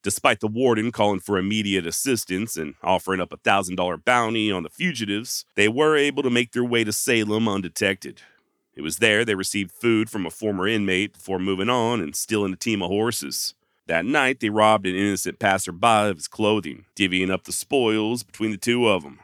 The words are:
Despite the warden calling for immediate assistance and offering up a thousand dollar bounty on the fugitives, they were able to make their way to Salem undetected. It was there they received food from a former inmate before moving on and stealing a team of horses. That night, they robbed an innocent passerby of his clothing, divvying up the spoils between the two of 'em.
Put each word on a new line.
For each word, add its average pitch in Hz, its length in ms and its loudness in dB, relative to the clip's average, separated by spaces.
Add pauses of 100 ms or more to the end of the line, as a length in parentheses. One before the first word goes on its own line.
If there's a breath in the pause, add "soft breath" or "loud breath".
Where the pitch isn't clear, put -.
Despite 107 360 2
the 110 80 -4
warden 113 440 2
calling 104 280 2
for 98 200 -2
immediate 98 480 0
assistance 107 680 -4
and 78 260 -8
offering 92 360 0
up 87 140 -6
a - 40 -16
thousand 95 400 0
dollar 90 200 -2
bounty 113 540 2
on 92 100 -2
the 80 80 -10
fugitives, 117 760 -6 (100)
they 104 120 4
were 151 300 2
able 143 240 2
to 131 80 0
make 120 220 0
their 120 120 0
way 117 200 2
to 104 80 -2
Salem 110 560 0
undetected. 98 720 -4 (540)
It 71 60 -12
was 78 180 -6
there 110 260 4
they 107 80 0
received 95 380 -4
food 113 400 0
from 92 160 -4
a - 20 -4
former 101 380 -2
inmate 101 460 0
before 95 260 -6
moving 95 300 -2
on 120 320 0
and 73 140 -6
stealing 101 380 -2
a - 20 -6
team 104 280 -2
of 87 60 -4
horses. 104 680 -4 (320)
That 85 180 0
night, 131 360 0
they 110 100 0
robbed 107 340 4
an 92 100 -2
innocent 98 440 -2
passerby 101 680 2
of 87 80 -4
his 73 100 -12
clothing, 104 580 -2 (100)
divvying 92 360 0
up 92 140 -4
the - 60 -12
spoils 113 680 0
between 110 300 -6
the 98 60 -6
two 120 300 2
of 92 160 2
'em. 71 200 -20